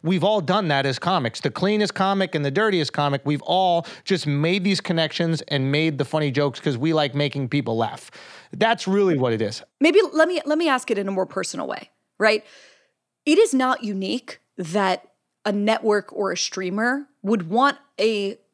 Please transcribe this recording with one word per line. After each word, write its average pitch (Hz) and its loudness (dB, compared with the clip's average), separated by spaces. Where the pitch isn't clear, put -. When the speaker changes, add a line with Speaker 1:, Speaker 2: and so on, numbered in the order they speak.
Speaker 1:
we've 170 0
all 208 2
done 180 0
that 139 2
as 135 0
comics. 170 -2
The 139 -2
cleanest 208 0
comic 190 0
and 147 -2
the 139 0
dirtiest 185 0
comic, 143 0
we've 143 -2
all 175 2
just 180 0
made 160 0
these 196 0
connections 165 -2
and 135 0
made 151 2
the 135 -2
funny 151 -2
jokes 139 0
'cause 143 -2
we 156 0
like 147 0
making 139 -2
people 113 -2
laugh. 113 -4
That's 226 0
really 190 2
what 127 2
it 107 0
is. 101 -4
Speaker 2:
Maybe 359 6
let 320 4
me, 349 -2
let 294 0
me 339 0
ask 254 0
it 214 0
in 196 -4
a 196 -4
more 185 -2
personal 92 -6
way, - -10
right? 214 2
It 302 4
is 427 6
not 254 0
unique 202 -6
that 185 -2
a 214 0
network 208 0
or 190 -2
a 175 -4
streamer 220 -2
would 196 -2
want 269 2
a 208 0